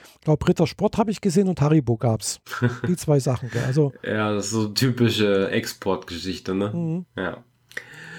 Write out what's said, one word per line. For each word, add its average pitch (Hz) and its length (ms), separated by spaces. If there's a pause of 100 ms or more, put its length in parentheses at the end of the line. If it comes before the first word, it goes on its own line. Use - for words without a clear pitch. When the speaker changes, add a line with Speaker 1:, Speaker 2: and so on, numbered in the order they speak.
(220)
Speaker 1:
glaub, 151 240
Rittersport 180 520
hab 311 100
ich 208 140
gesehen 190 260
und 175 120
Haribo 143 360
gab's. 110 420 (240)
Speaker 2:
<laughs> 123 240
Speaker 1:
Die 175 100
zwei 147 220
Sachen, 127 320
gell? 120 160
Also 135 260 (120)
Speaker 2:
Ja, 107 280
das 98 140
ist - 60
so 110 160
typische 104 840
Exportgeschichte, 92 1040
ne? 101 180
Speaker 1:
Mhm. 170 340 (100)
Speaker 2:
Ja. 92 220 (800)